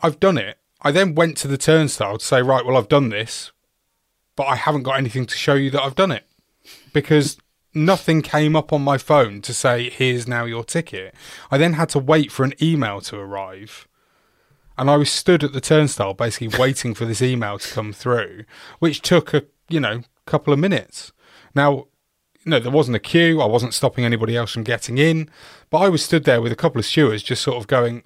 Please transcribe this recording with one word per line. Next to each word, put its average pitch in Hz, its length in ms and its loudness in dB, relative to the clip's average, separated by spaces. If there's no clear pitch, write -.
I've 160 160 -2
done 190 180 2
it. 104 200 -6
I 143 100 0
then 180 240 2
went 165 220 0
to 143 100 -6
the 139 100 -2
turnstile 131 600 2
to - 80 -10
say, 131 160 2
"Right, 127 240 2
well, 131 120 2
I've 110 100 2
done 139 220 4
this, 107 420 -8
but 135 120 -2
I 135 80 2
haven't 151 280 0
got 135 140 -2
anything 127 280 -4
to - 100 -8
show - 200 2
you 139 160 0
that 143 120 -2
I've 135 120 -6
done 185 160 2
it," 107 140 -6
because 147 440 2
nothing 160 480 2
came 151 340 2
up 156 180 -2
on 147 80 2
my 139 160 0
phone 117 460 2
to 123 100 -10
say, 120 360 0
"Here's 123 380 -2
now 120 180 -4
your 117 180 -6
ticket." 101 500 -8
I 139 60 2
then 165 160 4
had 156 160 -2
to 147 100 0
wait 147 320 2
for 135 120 -2
an 139 180 0
email 127 400 0
to 107 160 -12
arrive. 98 680 -12
And 131 120 2
I 147 60 6
was 147 160 2
stood 170 320 2
at 139 80 -2
the 131 80 -6
turnstile, 131 540 2
basically 113 440 -4
waiting 127 360 0
for 120 100 -8
this 113 180 -4
email 117 380 -2
to - 140 -12
come 107 180 -6
through, 113 540 -4
which 160 220 -2
took - 320 2
a, 147 100 0
you 160 140 -2
know, 117 220 -4
couple 147 280 0
of 139 60 0
minutes. 165 520 -4
Now, 143 340 0
you 160 60 -4
know, 131 100 2
there 123 100 -6
wasn't 127 240 2
a 104 40 -2
queue. 165 420 2
I 120 40 2
wasn't 113 280 0
stopping 123 320 -2
anybody 117 320 -2
else 117 160 -4
from 117 100 -6
getting 117 340 -4
in. 160 320 2
But 160 100 0
I 196 100 4
was 160 160 2
stood 160 180 0
there 120 180 4
with 117 120 -2
a - 20 -12
couple 143 240 -2
of 101 60 -2
stewards 110 380 2
just - 200 -6
sort 123 140 -4
of 107 100 -12
going, 120 380 0